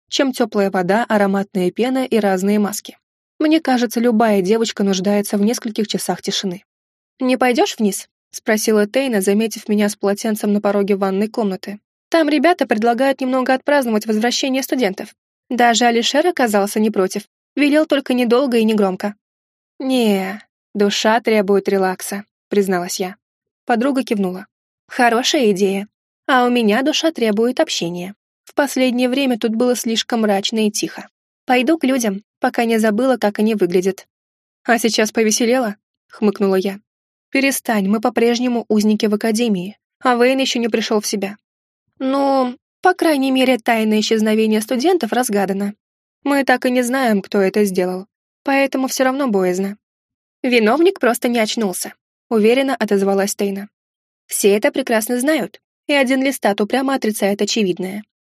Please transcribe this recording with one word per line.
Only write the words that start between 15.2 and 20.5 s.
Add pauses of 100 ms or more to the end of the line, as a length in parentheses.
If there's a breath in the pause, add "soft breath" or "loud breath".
Даже
Алишер
оказался
не
против. (320)
Велел
только
недолго
и
негромко». (640)
«Не, (320)